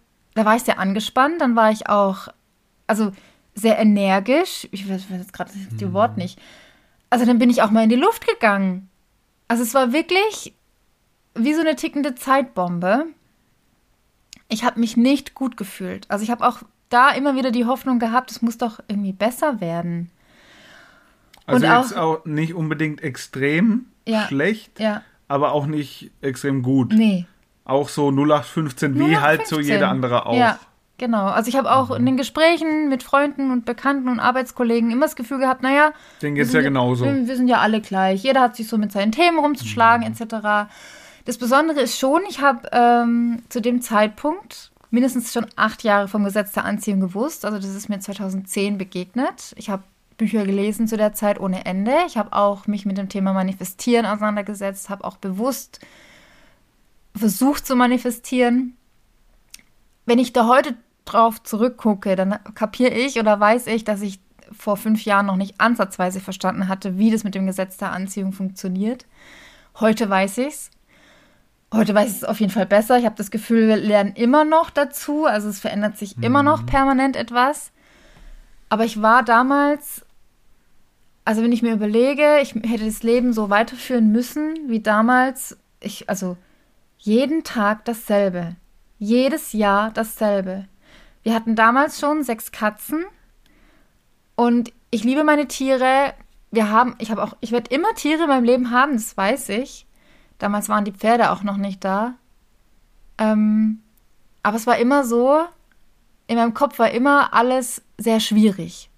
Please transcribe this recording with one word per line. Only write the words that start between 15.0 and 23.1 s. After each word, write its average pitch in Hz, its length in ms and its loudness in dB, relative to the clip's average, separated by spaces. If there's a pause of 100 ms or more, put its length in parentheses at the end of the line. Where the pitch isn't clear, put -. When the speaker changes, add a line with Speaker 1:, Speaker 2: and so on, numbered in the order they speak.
Speaker 1:
gut 262 220 -6
gefühlt. 190 520 -10
Also 208 140 -2
ich 220 80 -2
hab 240 100 -4
auch 240 180 0 (300)
da 254 200 6
immer 269 260 0
wieder 262 160 0
die 233 140 0
Hoffnung 254 340 0
gehabt, 240 320 -2
es - 100 -14
muss 233 160 -2
doch 233 300 -6
irgendwie 202 260 -4
besser 240 460 -2
werden. 170 500 -4 (1400)
Speaker 2:
Also 247 200 2
Speaker 1:
Und 254 80 6
Speaker 2:
jetzt 240 240 2
Speaker 1:
auch 160 240 0
Speaker 2:
auch - 40 -16
nicht 160 280 -4
unbedingt 156 500 -4
extrem 160 840 0 (200)